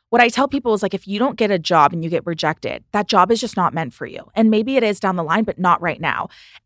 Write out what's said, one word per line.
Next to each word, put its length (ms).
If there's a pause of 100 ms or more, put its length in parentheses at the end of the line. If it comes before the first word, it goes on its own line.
(100)
What 100
I 80
tell 200
people 260
is, 80
like, 120
if 120
you 140
don't 160
get 160
a 60
job 340
and 100
you 80
get 160
rejected, 560 (100)
that 160
job 220
is 100
just 160
not 180
meant 200
for 120
you. 280
And 160
maybe 260
it 60
is 180
down 160
the 60
line, 220
but 140
not 220
right 200
now. 280 (380)